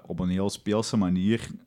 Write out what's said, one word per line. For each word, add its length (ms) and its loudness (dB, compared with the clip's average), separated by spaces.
op 140 -8
een 80 0
heel 220 0
speelse 460 -2
manier, 420 2